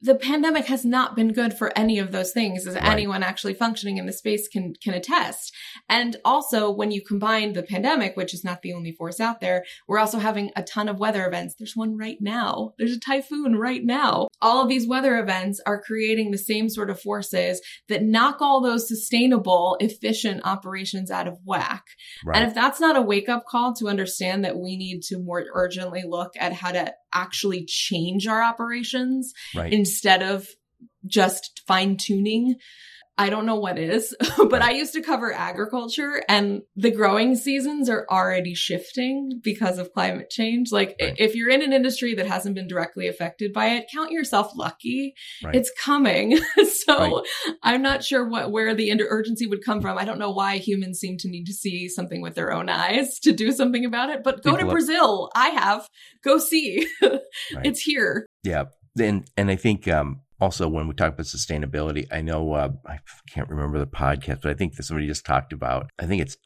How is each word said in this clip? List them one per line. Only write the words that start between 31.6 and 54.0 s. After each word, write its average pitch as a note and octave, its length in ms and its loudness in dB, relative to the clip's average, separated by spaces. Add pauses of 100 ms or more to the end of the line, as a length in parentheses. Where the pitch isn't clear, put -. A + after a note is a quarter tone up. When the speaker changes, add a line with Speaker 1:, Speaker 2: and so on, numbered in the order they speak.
Speaker 1:
fine-tuning, G3+ 920 2 (600)
I G3+ 120 2
don't G#3+ 160 -2
know A3+ 100 0
what F#3+ 220 -2
is, G#3 420 -2
<laughs> - 160 -2 (140)
but B3 100 4
I A#3 120 4
used C#4 200 -2
to D#4+ 80 -4
cover A#3+ 320 -2
agriculture, A#3 960 -4
and G3+ 320 2 (140)
the G#3 160 2
growing G#3+ 440 4
seasons C#4 540 0
are A3 220 0
already F#3 440 0
shifting B3+ 880 -4
because G#3+ 360 0
of F3+ 160 -8
climate F#3 340 -2
change. A#3 420 -2
Like, G3 300 0
i- - 60 -2
Speaker 2:
Right. C3+ 100 -4
Speaker 1:
if A3 180 2
you're A#3 140 -2
in C4+ 140 4
an C#4 100 0
industry B3 420 2
that F#3+ 120 -2
hasn't F#3+ 300 -4
been F#3 120 -8
directly F3+ 400 -4
affected F3+ 460 -6
by A3 140 2
it, A#3 260 0
count D#4+ 180 -4
yourself A3 420 0
lucky. B3+ 600 -6 (280)
Speaker 2:
Right. - 120 -2
Speaker 1:
It's B3+ 160 4 (100)
coming. C4 640 4
<laughs> - 20 -4 (380)
So C#4+ 120 6 (180)
Speaker 2:
Right. - 100 -4 (380)
Speaker 1:
I'm B3 180 2
not C4+ 220 0
sure B3 240 0
what, A3+ 240 -4
where A3 200 2
the G#3+ 180 0
inter-, G#3+ 200 2
urgency A3 360 0
would G3+ 180 -4
come G#3+ 160 0
from. F#3+ 180 -2
I G3 60 -2
don't A3 160 -6
know G#3 100 -2
why G3 280 0
humans F#3+ 420 -2
seem F#3 180 -6
to F#3 100 -6
need F3 180 -8
to G3+ 60 -8
see F3+ 360 -6
something F3 320 -8
with E3+ 160 -10
their E3+ 160 -2
own E3+ 160 -4
eyes F#3 520 0
to - 120 6
do A3 180 2
something B3 340 0
about B3 260 -2